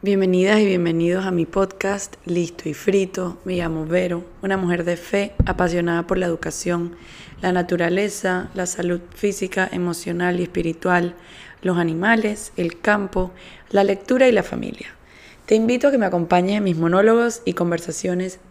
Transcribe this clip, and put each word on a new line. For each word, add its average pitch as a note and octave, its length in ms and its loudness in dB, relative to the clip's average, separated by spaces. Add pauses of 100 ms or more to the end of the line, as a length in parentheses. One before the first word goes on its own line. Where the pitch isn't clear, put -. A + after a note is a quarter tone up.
Bienvenidas F#3+ 600 4
y G#3+ 40 4
bienvenidos F3 600 2
a F#3+ 60 -2
mi E3+ 140 0
podcast, G3 800 -4
Listo E3+ 460 -4
y D3+ 40 -6
Frito. F#3 680 -2
Me F3+ 140 -4
llamo E3 280 -4
Vero, F3 380 0 (180)
una G3 140 0
mujer F3 300 0
de F3 100 0
fe, G3+ 380 -2 (120)
apasionada F3 640 0
por F#3+ 100 0
la F#3 80 0
educación, F3 720 -4 (460)
la F#3 100 0
naturaleza, F3+ 1000 -2
la F#3 120 -4
salud F3 360 -4 (120)
física, F#3+ 560 -2
emocional F3 720 -2
y F3+ 40 0
espiritual, F3 720 -2 (460)
los F3+ 160 0
animales, G#3 800 0
el E3+ 240 -4
campo, F#3+ 520 0 (400)
la G3+ 120 4
lectura B3+ 460 4
y - 20 6
la - 100 4
familia. - 460 -8 (580)
Te G#3+ 100 4
invito A#3+ 340 4
a - 20 0
que C4+ 60 4
me A3 80 2
acompañes F3+ 540 2
en G#3 40 -2
mis F3+ 140 0
monólogos A3 680 4
y - 80 -2
conversaciones, F3 880 -4 (120)